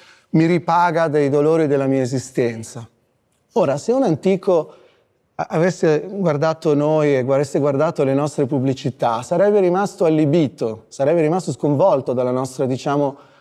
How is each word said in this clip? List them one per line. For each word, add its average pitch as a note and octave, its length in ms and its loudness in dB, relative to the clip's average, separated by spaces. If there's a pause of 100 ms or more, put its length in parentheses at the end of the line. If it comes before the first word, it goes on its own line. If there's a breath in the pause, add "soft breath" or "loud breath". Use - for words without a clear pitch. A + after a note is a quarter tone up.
(300 loud breath)
mi D#3+ 160 2
ripaga E3+ 600 0
dei D3 220 0
dolori D3+ 400 2
della C#3 180 0
mia C3+ 160 0
esistenza. A#2 840 -6 (640)
Ora, D3 260 0
se A3+ 140 -4
un C4+ 100 0
antico F#3 720 0 (640 loud breath)
a-, - 140 -6
avesse E3 600 0
guardato D#3+ 640 0
noi D3 420 2
e B2+ 60 0
gu-, B2+ 100 -2
avesse C#3 280 0
guardato D3 420 0
le C3+ 120 0
nostre D3 320 -2
pubblicità, B2+ 760 -2
sarebbe G3+ 380 2
rimasto F#3+ 440 0
allibito, D3+ 840 0
sarebbe D3+ 320 0
rimasto E3 320 0
sconvolto D3 600 0
dalla B2 200 0
nostra, C3 340 -4
diciamo, C#3 500 -2 (240 soft breath)